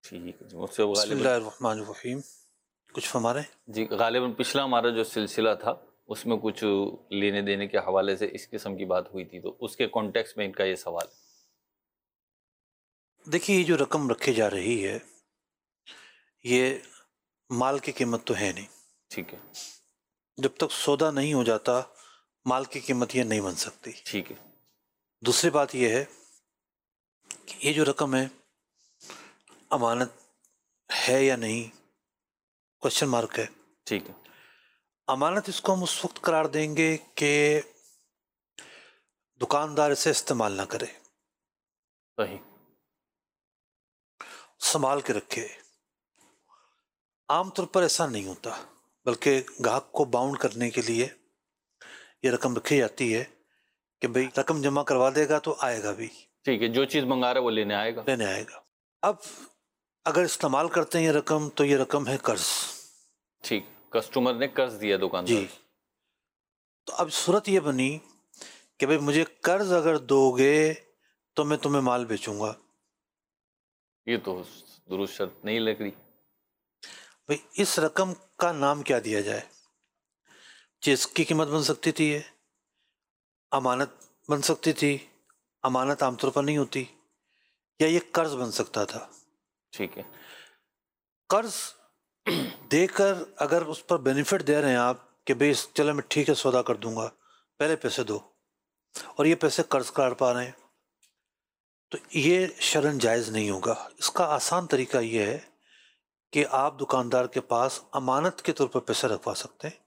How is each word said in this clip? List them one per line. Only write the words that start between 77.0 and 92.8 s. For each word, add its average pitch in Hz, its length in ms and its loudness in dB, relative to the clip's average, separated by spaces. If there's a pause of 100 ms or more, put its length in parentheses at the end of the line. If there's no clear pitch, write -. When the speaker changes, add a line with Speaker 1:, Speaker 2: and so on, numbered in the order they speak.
Speaker 2:
بھئی 147 120 -2 (140)
اس 190 260 0
رقم 180 340 0 (240)
کا 175 160 0
نام 143 300 0
کیا 131 220 2
دیا 107 160 -2
جائے؟ 104 200 -4 (1400)
چیز 135 260 2
کی - 180 -2
قیمت 156 240 2
بن 151 140 0
سکتی 151 300 0
تھی 160 120 0
یہ، 147 140 0 (1300)
امانت 131 400 0 (380)
بن 147 140 0
سکتی 160 300 0
تھی، 143 260 0 (640)
امانت 131 400 0
عام 127 120 2
طور 135 160 0
پر 143 120 0
نہیں 147 140 0
ہوتی، 135 280 -2 (960)
یا 156 80 6
یہ 170 120 4 (120)
قرض 156 240 0
بن 123 140 -4
سکتا 104 340 -2
تھا۔ - 220 -10 (640)
Speaker 1:
ٹھیک - 280 -10
ہے۔ - 40 -12 (1300)
Speaker 2:
قرض 214 260 0 (1200)
دے 170 140 6